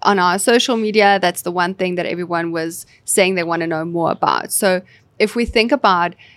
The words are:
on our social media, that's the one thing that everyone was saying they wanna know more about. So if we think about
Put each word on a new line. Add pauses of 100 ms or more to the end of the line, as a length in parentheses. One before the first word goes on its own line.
on
our
social
media,
that's
the
one
thing
that
everyone
was (200)
saying
they
wanna
know
more
about.
So (380)
if
we
think
about (220)